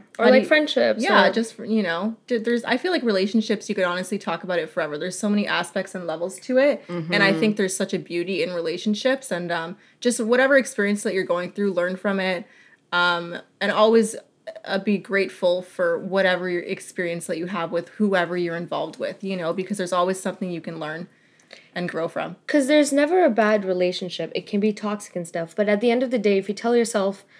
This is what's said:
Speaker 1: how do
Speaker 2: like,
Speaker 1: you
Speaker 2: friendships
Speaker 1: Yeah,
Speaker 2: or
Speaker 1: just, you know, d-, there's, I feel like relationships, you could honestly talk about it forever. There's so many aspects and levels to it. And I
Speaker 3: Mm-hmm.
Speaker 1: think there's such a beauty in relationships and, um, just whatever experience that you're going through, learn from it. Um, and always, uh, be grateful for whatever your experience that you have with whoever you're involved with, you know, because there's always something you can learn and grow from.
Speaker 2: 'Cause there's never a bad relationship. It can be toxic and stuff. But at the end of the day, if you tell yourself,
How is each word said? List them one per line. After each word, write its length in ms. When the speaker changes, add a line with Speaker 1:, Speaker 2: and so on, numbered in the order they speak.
Speaker 1:
how 80
do 60
Speaker 2:
like, 120
Speaker 1:
you 40
Speaker 2:
friendships 560
Speaker 1:
Yeah, 240
Speaker 2:
or 60
Speaker 1:
just, 260
you 240
know, 320
d-, 100
there's, 260
I 140
feel 160
like 100
relationships, 640
you 80
could 80
honestly 340
talk 280
about 140
it 100
forever. 280
There's 220
so 80
many 180
aspects 480
and 140
levels 340
to 160
it. 300
And 340
I 100
Speaker 3:
Mm-hmm. 100
Speaker 1:
think 160
there's 180
such 180
a 60
beauty 440
in 100
relationships 760
and, 220
um, 240
just 220
whatever 340
experience 480
that 100
you're 120
going 260
through, 220
learn 240
from 240
it. 240
Um, 440
and 140
always, 420
uh, 120
be 200
grateful 640
for 360
whatever 520
your 140
experience 640
that 100
you 80
have 260
with 180
whoever 460
you're 220
involved 420
with, 240
you 140
know, 160
because 240
there's 160
always 260
something 320
you 80
can 220
learn 260
and 140
grow 220
from. 260
Speaker 2:
'Cause 220
there's 240
never 320
a 60
bad 340
relationship. 720
It 100
can 140
be 140
toxic 420
and 100
stuff. 300
But 140
at 100
the 120
end 120
of 80
the 80
day, 180
if 120
you 40
tell 220
yourself, 480